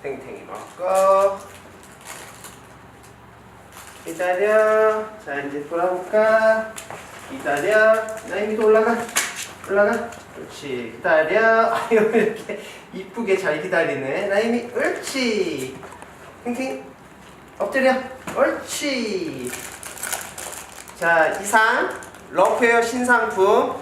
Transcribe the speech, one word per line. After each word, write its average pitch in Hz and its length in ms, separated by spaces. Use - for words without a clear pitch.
탱탱이 131 400
먹고. 190 960
기다려. 214 1000
자, 143 160
이제 143 260
돌아볼까? 220 1040
기다려. 220 640
라임이도 214 380
올라가. 220 280
올라가. 208 420
그렇지. 120 640
기다려. 214 760
<laughs> - 20
아유, - 220
이렇게 - 480
이쁘게 190 440
잘 151 240
기다리네. 160 640
라임이, 233 480
옳지. 214 1000
탱탱이, 262 380
엎드려. 262 340
옳지. 202 1160
자, 165 300
이상 226 480
러프웨어 233 500
신상품 240 1000